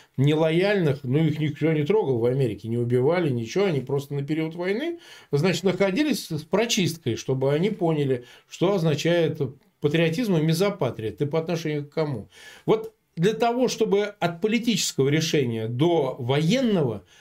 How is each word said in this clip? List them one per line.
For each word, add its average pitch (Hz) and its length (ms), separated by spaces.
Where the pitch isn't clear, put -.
нелояльных, 160 840
ну, 131 200
их 147 160
никто 151 320
не 151 120
трогал 147 360
в 117 60
Америке, 123 420
не 117 100
убивали, 131 520
ничего, 123 360
они 156 140
просто 139 360
на 139 80
период 160 320
войны, 233 440
значит, 165 320
находились 196 640
с 151 120
прочисткой, 185 760
чтобы 135 380
они 175 160
поняли, 147 560
что 185 240
означает 165 640
патриотизм 165 560
и 151 40
мезопатрия. 160 720
Ты 143 160
по 156 120
отношению 160 480
к - 60
кому? 139 340
Вот 220 280
для 190 180
того, 240 340
чтобы 208 380
от 170 220
политического 220 680
решения 135 580
до 135 500
военного, 156 840